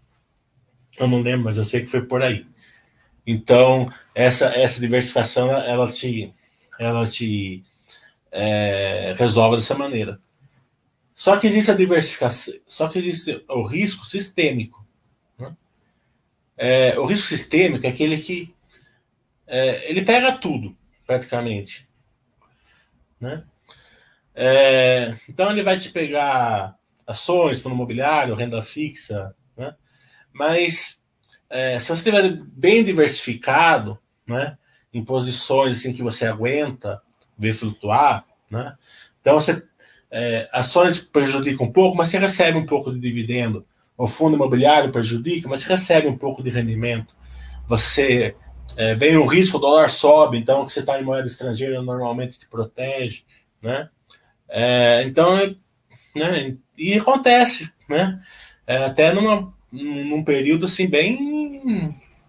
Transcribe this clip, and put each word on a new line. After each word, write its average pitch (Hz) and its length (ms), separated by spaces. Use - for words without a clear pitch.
Eu 127 100
não 123 120
lembro, 123 240
mas 107 120
eu 110 80
sei 120 160
que 123 60
foi - 160
por 127 200
aí. 113 240
Então, 127 680
essa, 123 320
essa 123 340
diversificação, 123 720
ela, 135 140
ela 120 260
te, 113 420
ela 117 280
te, 101 580
é, 98 880
resolve 113 380
dessa - 200
maneira. 110 440
Só 196 220
que 226 100
existe 214 240
a 202 40
diversificação, 170 800
só 160 220
que 185 100
existe 175 500
o 127 160
risco 185 420
sistêmico, 151 800
né? 135 160
É, 127 420
o 135 80
risco 208 200
sistêmico 151 600
é 127 40
aquele 151 280
que, 170 360
é, 131 440
ele 190 120
pega 247 300
tudo, 131 440
praticamente, 120 800
né? 147 240
É, 127 800
então 190 220
ele 208 120
vai 190 160
te - 120
pegar 131 840
ações, 160 540
fundo 131 140
imobiliário, 123 600
renda 113 280
fixa, 104 720
né? 135 180
Mas, 165 680
é, 127 320
se - 80
você 165 160
tiver 190 420
bem 202 380
diversificado, 139 1120
né, 139 300
em 117 120
posições 127 720
assim 127 140
que 123 100
você 113 220
aguenta 117 800
ver 110 160
flutuar, 113 720
né? 123 260
Então 139 140
você, 151 280
é, 113 420
ações 165 480
prejudicam 135 640
um 110 60
pouco, 185 240
mas 165 120
você 190 100
recebe 180 400
um 156 80
pouco 139 260
de 127 80
dividendo. 120 640
O 120 120
fundo 156 280
imobiliário 135 540
prejudica, 123 580
mas 135 120
você - 80
recebe 165 400
um 120 80
pouco 135 260
de 127 60
rendimento. 113 640
Você, 120 680
é, 110 180
vem 151 240
um 143 80
risco, 185 320
o - 20
dólar 151 300
sobe, 147 480
então 131 240
o 135 40
que - 60
você 143 100
tá 135 160
em 135 60
moeda 131 220
estrangeira 127 560
normalmente 123 560
te - 100
protege, 127 760
né? 131 300
É, 123 580
então, 165 300
é, 196 180
né, 147 420
e 180 180
acontece, 247 760
né? 185 320
É, 127 120
até 143 340
numa, 202 420
num 143 540
período 151 420
assim 185 220
bem, 254 1080